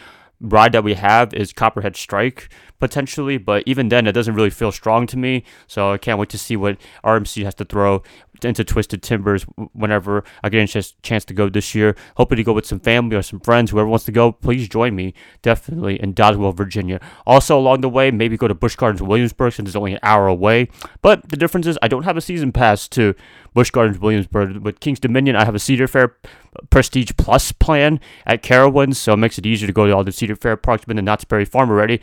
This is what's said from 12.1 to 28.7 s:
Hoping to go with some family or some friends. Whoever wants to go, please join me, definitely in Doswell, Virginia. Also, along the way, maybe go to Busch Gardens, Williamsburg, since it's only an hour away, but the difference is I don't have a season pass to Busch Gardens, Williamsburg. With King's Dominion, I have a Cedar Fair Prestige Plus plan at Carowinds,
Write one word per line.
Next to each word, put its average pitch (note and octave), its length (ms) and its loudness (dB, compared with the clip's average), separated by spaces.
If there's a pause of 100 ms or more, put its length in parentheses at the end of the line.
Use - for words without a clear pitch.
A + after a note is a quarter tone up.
Hoping B2 220 2
to A2+ 40 -2
go A2+ 100 0
with G#2+ 140 -2
some G2 140 -8
family A#2 340 0
or G2+ 80 -2
some - 160 -12
friends. A#2 320 2
Whoever G#2+ 160 0
wants A2 200 0
to - 40 -6
go, A#2 220 2
please B2 360 -4
join A2+ 280 -2
me, F#2 180 -8 (280)
definitely A#2 600 -4
in G2 100 -6
Doswell, G2+ 440 2
Virginia. F#2 440 -6 (240)
Also, C3+ 320 4
along C3 260 2
the C3 60 -2
way, C3 220 2
maybe A2+ 260 -2
go A#2 120 0
to G2+ 60 0
Busch A2+ 200 -2
Gardens, G#2+ 260 -2
Williamsburg, A#2 520 0
since G2+ 160 -10
it's F2+ 80 -10
only G2+ 160 -4
an G2 100 -8
hour G#2 240 4
away, G#2 420 2 (340)
but - 260 4
the D3+ 80 -6
difference E3 320 -2
is D#3+ 140 -4
I - 40 0
don't C#3 160 -2
have F3 140 -4
a E3 40 -4
season D#3+ 300 -4
pass A2+ 380 2
to G#2+ 260 2 (400)
Busch A#2+ 160 4
Gardens, A2 300 0
Williamsburg. G2+ 560 -2
With G2+ 240 -10
King's C#3 180 -4
Dominion, C3 380 0
I G#2+ 80 4
have A2+ 100 0
a G#2 60 -2
Cedar C3 260 0
Fair B2+ 300 2 (540)
Prestige C3 460 2
Plus - 360 2
plan D3+ 480 2 (260)
at A#2 160 -2
Carowinds, C3+ 540 4